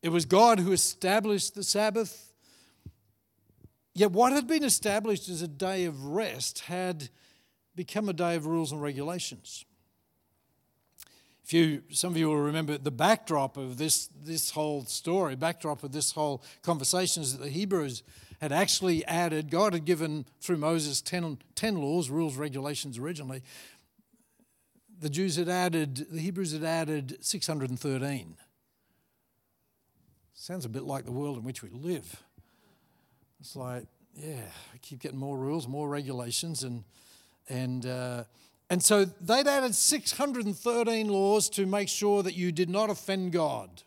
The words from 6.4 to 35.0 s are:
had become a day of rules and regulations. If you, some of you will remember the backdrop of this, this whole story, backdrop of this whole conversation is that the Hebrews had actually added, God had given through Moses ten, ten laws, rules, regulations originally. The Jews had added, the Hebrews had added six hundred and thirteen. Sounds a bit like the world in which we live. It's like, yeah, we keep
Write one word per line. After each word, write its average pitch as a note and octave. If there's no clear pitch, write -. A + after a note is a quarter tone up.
had F3
become G3+
a F#3
day E3+
of D#3
rules D#3+
and D3+
regulations. D3
If -
you, D#3+
some F3+
of E3
you D#3+
will D3+
remember D3
the C#3
backdrop D3
of B2+
this, D3
this D#3
whole D3+
story, E3
backdrop D#3
of C#3
this C#3+
whole D3
conversation E3+
is C3+
that C3
the C#3+
Hebrews D#3
had D3+
actually E3+
added, D#3+
God F#3
had D#3+
given D#3
through F3
Moses D3+
ten, E3+
ten G#3+
laws, D3+
rules, C#3+
regulations C#3
originally. C3+
The D#3
Jews E3
had E3+
added, E3
the D#3+
Hebrews F3
had D#3
added D#3
six -
hundred C#3+
and B2
thirteen. C3
Sounds F3
a A#2
bit B2
like C3+
the B2
world C#3
in A2+
which B2+
we G#2
live. C3+
It's -
like, B2+
yeah, D3
we -
keep B2